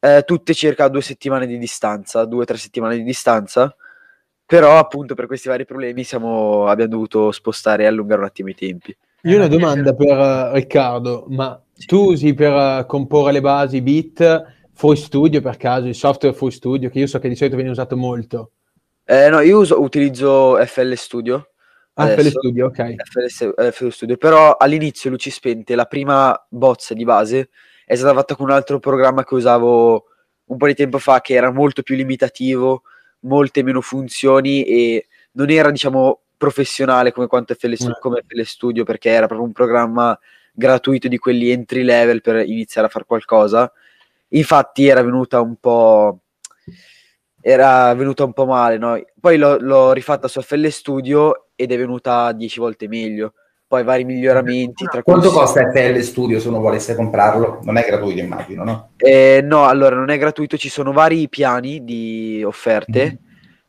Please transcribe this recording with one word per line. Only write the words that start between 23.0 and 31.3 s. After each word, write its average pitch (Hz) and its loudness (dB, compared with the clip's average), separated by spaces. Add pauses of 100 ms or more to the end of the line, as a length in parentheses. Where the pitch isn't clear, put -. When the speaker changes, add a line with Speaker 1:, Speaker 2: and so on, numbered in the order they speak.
Speaker 1:
L 123 -4
Stu-, 113 -6
eh, 120 0
F - -12
L 123 -4
Studio, 117 -6
però 156 6
all'inizio 147 0
Luci 127 -8
Spente, 117 -6
la 117 0
prima 139 0
bozza 120 -2
di 113 -8
base, 113 0 (340)
è - -2
stata 131 2
fatta 139 -2
con 139 -6
un 135 2
altro 139 0
programma 131 0
che - -8
usavo 120 2 (400)
un 131 -12
po' 131 0
di 143 2
tempo 127 -2
fa, 127 2
che - -6